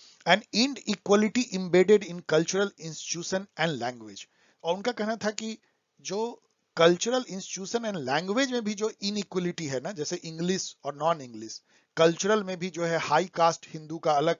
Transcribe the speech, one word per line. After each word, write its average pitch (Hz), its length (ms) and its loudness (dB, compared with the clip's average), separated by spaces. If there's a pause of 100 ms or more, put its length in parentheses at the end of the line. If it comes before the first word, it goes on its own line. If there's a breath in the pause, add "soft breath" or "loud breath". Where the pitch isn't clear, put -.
(280 loud breath)
And 185 140 6 (140)
inequality 220 880 2 (120)
embedded 185 480 4
in 175 180 -10
cultural 170 460 0
institution 165 760 -6 (180)
and 156 220 -2
language। 113 440 -8 (380 soft breath)
और 170 120 0
उनका 202 160 -4
कहना 220 240 -4
था 208 160 -4
कि 214 260 -8 (440)
जो 214 400 -6 (400)
cultural 180 400 4
institution 190 640 -8
and 208 120 -4 (120)
language 196 420 0
में 240 120 -2
भी 208 100 -2
जो 208 180 -2 (100)
इनइक्वलिटी 185 640 -4
है 135 140 -2
ना, 156 120 -6
जैसे 147 240 -6
इंग्लिश 175 680 -4
और 143 120 -6
नॉन 156 260 0
इंग्लिश, 113 400 -14 (360 soft breath)
कल्चरल 190 460 4
में 185 160 -6
भी 185 100 -4
जो 170 140 -4
है 165 140 0
हाई 151 280 2
कास्ट 170 440 2
हिंदू 156 280 -10
का 156 140 2
अलग 143 280 4